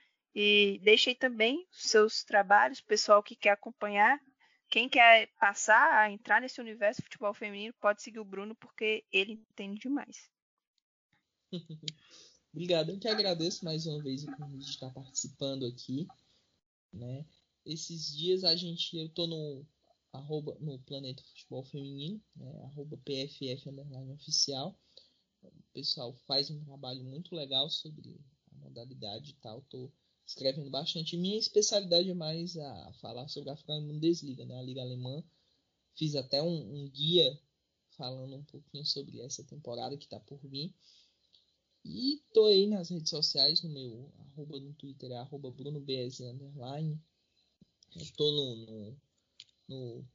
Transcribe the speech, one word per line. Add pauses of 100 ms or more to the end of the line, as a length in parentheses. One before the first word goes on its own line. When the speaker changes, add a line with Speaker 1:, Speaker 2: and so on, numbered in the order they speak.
(340)
Speaker 1:
E
deixe
aí
também
os
seus
trabalhos,
pessoal
que
quer
acompanhar. (500)
Quem
quer (120)
passar
a
entrar
nesse
universo
do
futebol
feminino
pode
seguir
o
Bruno,
porque
ele
entende
demais. (1200)
Speaker 2:
<laughs> (580)
Obrigado,
eu
que
agradeço
mais
uma
vez
o
convite
de
estar
participando
aqui, (840)
né? (400)
Esses
dias
a
gente,
eu
tô
no, (460)
arroba,
no
Planeta
Futebol
Feminino, (140)
né?
Arroba
P
F
F
underline
oficial. (640)
O (220)
pessoal (140)
faz
um
trabalho
muito
legal
sobre (320)
a
modalidade
e
tal,
tô (380)
escrevendo
bastante.
Minha
especialidade
é
mais
a
falar
sobre
a
Frauen
Bundesliga,
né?
A
Liga
Alemã. (720)
Fiz
até
um,
um
guia (580)
falando
um
pouquinho
sobre
essa
temporada
que
tá
por
vir. (1120)
E (120)
tô
aí
nas
redes
sociais,
no
meu (180)
arroba
no
Twitter,
é
arroba
Bruno
B
S
underline. (960)
Eu
tô
no, (100)
no, (680)
no